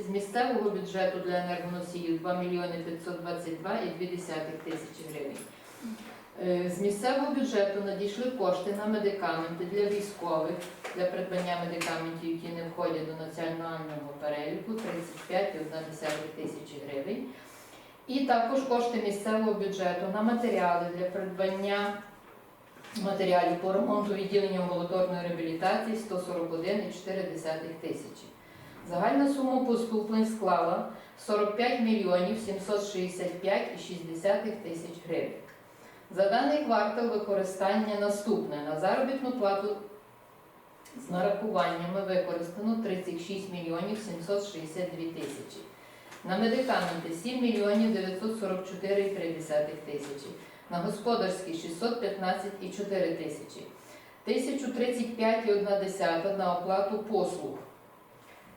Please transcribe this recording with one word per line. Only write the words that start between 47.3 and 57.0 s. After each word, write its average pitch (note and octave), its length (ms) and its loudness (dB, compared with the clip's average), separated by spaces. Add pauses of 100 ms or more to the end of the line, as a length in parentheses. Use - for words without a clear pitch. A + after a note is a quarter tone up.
мільйонів G#3+ 520 4
дев'ятсот G3 460 -2
сорок F#3 300 -2
чотири G3 320 2
і G3 80 2
три E3+ 240 -2
десятих D#3 420 0
тисячі. C#3+ 520 -8 (420)
На F3 80 -2
господарські F#3+ 760 0
шістсот F3+ 480 -2
п'ятнадцять F#3+ 500 0 (100)
і F3+ 80 -6
чотири F#3+ 460 0
тисячі. - 460 -8 (640)
Тисячу B3+ 500 0
тридцять A#3 440 0
п'ять A3+ 300 4
і G3+ 60 6
одна G3+ 260 4
десята F#3 580 0
на F3+ 160 2
оплату G3 440 2
послуг. - 600 0 (1000)